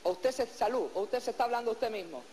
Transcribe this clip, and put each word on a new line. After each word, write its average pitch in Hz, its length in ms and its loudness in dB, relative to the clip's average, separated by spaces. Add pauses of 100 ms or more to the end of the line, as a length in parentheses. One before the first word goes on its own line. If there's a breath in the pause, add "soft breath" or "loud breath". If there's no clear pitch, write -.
O 180 80 2
usted 254 200 2
se, 254 160 0
salud, 220 480 0
o 190 60 2
usted 226 180 0
se 247 100 -4
está 233 140 0
hablando 240 260 2
a 220 40 2
usted 226 180 0
mismo. 170 420 -6